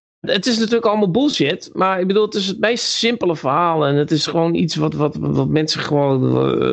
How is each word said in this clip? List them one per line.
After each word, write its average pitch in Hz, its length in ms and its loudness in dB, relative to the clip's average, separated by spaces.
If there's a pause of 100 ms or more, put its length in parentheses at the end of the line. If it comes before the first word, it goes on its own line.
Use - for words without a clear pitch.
(200)
Het - 260 -2
is 233 120 0
natuurlijk 226 280 0
allemaal 214 240 2
bullshit, 190 640 0
maar 185 280 0
ik 190 60 0
bedoel, 202 180 2
het 208 100 -6
is 196 120 -2
het 196 140 -6
meest 226 240 0
simpele 220 520 -2
verhaal 156 500 0
en 143 80 2
het 143 160 2
is 151 160 0
gewoon 170 280 0
iets 170 220 0
wat, 151 180 0
wat, 147 220 -2
wat 143 320 0
mensen 151 320 0
gewoon, 139 420 2 (500)